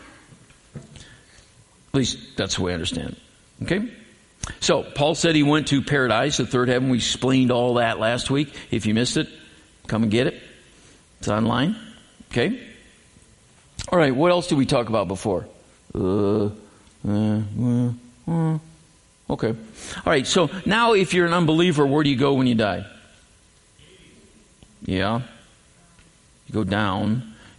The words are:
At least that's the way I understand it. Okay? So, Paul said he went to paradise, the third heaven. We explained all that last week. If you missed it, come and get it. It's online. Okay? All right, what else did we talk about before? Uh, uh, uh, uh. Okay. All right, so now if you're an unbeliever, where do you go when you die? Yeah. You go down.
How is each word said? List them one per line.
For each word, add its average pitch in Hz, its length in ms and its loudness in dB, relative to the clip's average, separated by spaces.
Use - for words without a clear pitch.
At - 60 -16
least - 440 -4
that's 98 180 -4
the 98 80 -2
way 87 80 -2
I 90 40 -4
understand 82 340 -6
it. - 560 -16
Okay? 208 280 -4
So, 151 240 0
Paul 147 320 0
said 165 180 2
he 151 80 4
went 147 260 2
to 139 140 2
paradise, 131 540 0
the 123 100 -2
third 123 220 0
heaven. 127 200 2
We 123 100 2
explained 131 520 2
all 123 240 2
that 117 240 2
last 117 320 -2
week. 143 240 -2
If 110 160 -2
you 107 80 2
missed 123 220 0
it, 156 120 -2
come 113 160 0
and 107 80 0
get 120 160 2
it. - 120 -8
It's - 80 -14
online. 117 480 0
Okay? 175 320 -2
All 180 100 0
right, 139 160 4
what 160 160 4
else 175 160 0
did 160 100 0
we 135 80 4
talk 120 240 0
about 107 200 0
before? 95 400 -4
Uh, 101 580 0
uh, 107 320 0
uh, 123 300 0
uh. 160 300 0
Okay. 131 180 -2
All - 580 -10
right, 156 200 2
so 175 220 2
now 233 280 2
if 196 200 2
you're 180 140 4
an 170 80 0
unbeliever, 160 500 4
where 147 200 2
do 143 40 2
you 135 80 2
go 139 180 2
when 131 120 2
you 120 80 2
die? 98 320 0
Yeah. 98 400 -2
You - 80 -10
go 107 100 -2
down. 104 680 -2